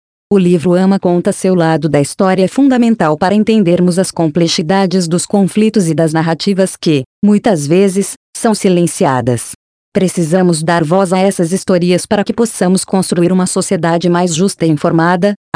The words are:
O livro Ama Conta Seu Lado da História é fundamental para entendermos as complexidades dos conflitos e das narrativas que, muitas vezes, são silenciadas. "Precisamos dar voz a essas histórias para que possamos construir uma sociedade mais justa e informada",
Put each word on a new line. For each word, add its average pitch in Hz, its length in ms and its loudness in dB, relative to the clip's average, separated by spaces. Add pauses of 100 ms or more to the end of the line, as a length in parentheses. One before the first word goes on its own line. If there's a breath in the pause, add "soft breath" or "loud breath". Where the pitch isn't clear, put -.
(300)
O 202 60 4
livro 175 380 2
Ama 190 240 2
Conta 175 340 0
Seu 185 220 -2
Lado 160 340 0
da 143 140 2
História 190 420 0
é 180 40 0
fundamental 233 680 2
para 185 180 0
entendermos 180 640 2
as 185 120 -2
complexidades 170 1000 0
dos 170 160 -2
conflitos 202 640 0
e 160 60 0
das 160 180 0
narrativas 170 640 -2
que, 147 260 0 (220)
muitas 202 420 2
vezes, 190 460 0 (240)
são 226 180 0
silenciadas. 156 1000 0 (380)
"Precisamos 175 720 0
dar 170 220 0
voz 185 300 0
a 185 40 0
essas 190 320 0
histórias 180 540 0
para 208 180 -2
que 220 120 -6
possamos 190 500 -2
construir 180 480 0
uma 185 140 0
sociedade 175 640 -2
mais 175 240 0
justa 170 320 -2
e 160 40 2
informada", 175 600 0 (240)